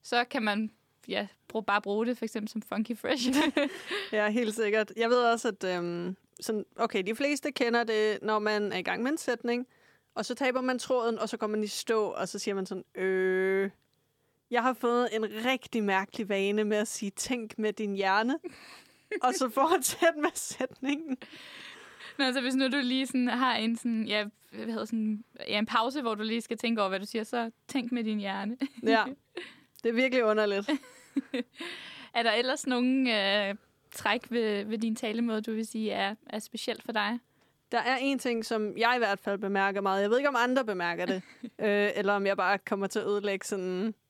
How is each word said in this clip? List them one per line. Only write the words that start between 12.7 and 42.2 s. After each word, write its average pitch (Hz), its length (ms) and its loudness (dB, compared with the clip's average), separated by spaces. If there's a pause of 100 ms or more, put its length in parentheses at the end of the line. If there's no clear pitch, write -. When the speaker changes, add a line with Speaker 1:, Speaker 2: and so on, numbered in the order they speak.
Speaker 2:
"Øh." 190 760 2 (800)
Jeg 240 120 2
har 254 100 2
fået 240 420 2
en 220 300 -2
rigtig 247 380 0
mærkelig 196 460 0
vane 202 340 2
med 208 140 2
at 220 100 0
sige, 196 240 -6
"Tænk 226 480 -6
med 214 140 0
din 208 220 -4
hjerne," 214 440 2 (840)
og 254 120 4
så 247 160 0
fortsætte 320 680 4
med 302 140 2
sætningen. 285 840 -4 (1000)
Speaker 1:
Men 277 100 2
altså, 254 140 2
hvis 262 140 2
nu 269 120 4
du 262 160 2
lige 262 240 2
sådan 247 200 0
har 247 280 2
en 226 220 0
sådan, 226 300 -2
ja, 208 180 0 (260)
hvad 220 140 -8
hedder 220 200 -4
sådan, 214 380 -2 (240)
ja, 208 120 0
en 220 60 0
pause, 247 360 0
hvor 226 140 -2
du 208 80 -6
lige 220 180 -2
skal 226 160 -6
tænke 226 240 0
over, 196 80 2
hvad 190 100 -2
du 202 60 -6
siger, 220 180 -4
så 226 280 -4 (160)
tænk 247 240 -4
med 240 120 -2
din 214 160 -2
hjerne. 196 380 -4 (160)
<laughs> 233 100 -12
Speaker 2:
Ja, 220 200 6 (800)
det 233 60 2
er 233 40 0
virkelig 254 320 4
underligt. 208 440 2 (680)
Speaker 1:
<laughs> - 800 -10
Er 233 100 2
der 226 80 4
ellers 254 360 0
nogen, 254 400 2
øh, 202 480 2 (360)
træk 220 400 -2
ved, 214 340 0
ved 220 120 -4
din 220 180 0
talemåde, 226 460 -2
du 226 120 -6
vil 220 140 -4
sige 220 240 -4
er, 196 240 0 (140)
er 214 100 -6
specielt - 440 -6
for - 80 -8
dig? 220 280 -2 (520)
Speaker 2:
Der 240 80 0
er 254 180 2
en 269 220 2
ting, 233 260 0
som 214 320 -2
jeg 233 180 4
i - 20 0
hvert 202 220 2
fald 202 180 -2
bemærker 196 440 0
meget. 196 200 2
Jeg 208 80 2
ved 233 80 4
ikke, 285 120 4
om 262 100 -2
andre 254 260 4
bemærker 175 400 -2
det, 185 160 0 (220)
Speaker 1:
<laughs> 220 240 -4
Speaker 2:
øh, 208 280 4
eller 202 180 2
om 196 120 2